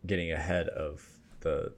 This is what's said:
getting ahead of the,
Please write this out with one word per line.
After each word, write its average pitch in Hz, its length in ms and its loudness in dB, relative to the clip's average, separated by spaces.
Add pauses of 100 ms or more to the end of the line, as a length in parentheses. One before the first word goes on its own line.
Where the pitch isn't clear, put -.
getting 87 260 2
ahead 82 360 2
of 76 380 -4 (340)
the, 76 380 0